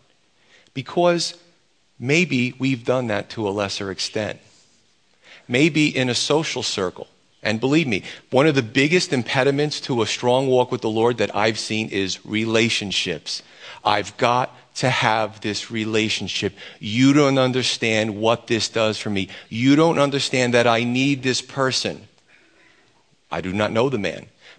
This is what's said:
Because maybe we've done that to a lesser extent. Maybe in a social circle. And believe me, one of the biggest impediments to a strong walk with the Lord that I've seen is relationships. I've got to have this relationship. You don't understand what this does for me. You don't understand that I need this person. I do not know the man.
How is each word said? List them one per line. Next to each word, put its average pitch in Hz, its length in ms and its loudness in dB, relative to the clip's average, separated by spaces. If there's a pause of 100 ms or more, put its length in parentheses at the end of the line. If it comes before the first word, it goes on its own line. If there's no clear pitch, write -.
(720)
Because 175 640 0 (640)
maybe 135 600 2
we've 131 240 0
done 127 240 0
that 101 220 -2
to 107 180 -4
a - 20 0
lesser 98 400 -4
extent. - 480 -6 (1080)
Maybe 147 460 2
in 127 140 0
a 120 60 0
social 151 480 -2
circle. - 460 -4 (360)
And 107 140 -2
believe 139 300 2
me, 95 160 -2 (260)
one 131 160 4
of 156 80 4
the 135 80 2
biggest 143 500 0
impediments 139 680 0
to 123 200 -2
a 107 60 2
strong 123 400 0
walk 127 240 2
with 123 100 -4
the 113 80 -2
Lord 110 300 2
that 101 160 -2
I've 107 240 0
seen 110 300 -4
is 95 360 -4
relationships. 110 1160 -2 (420)
I've 104 320 -2
got 123 400 0 (200)
to 131 120 0
have 110 520 0
this 104 280 -6
relationship. 110 840 -2 (240)
You 123 340 4
don't 139 260 4
understand 117 760 0
what 110 300 0
this 113 220 0
does 110 280 0
for - 140 -8
me. 98 180 -2 (200)
You 127 260 4
don't 160 240 4
understand 135 560 0
that 120 140 6
I 117 160 4
need 131 400 0
this 127 180 0
person. 123 640 -4 (1200)
I 82 100 -6
do 92 120 -6
not 104 200 0
know 113 160 2
the 127 100 -2
man. 92 280 -6 (320)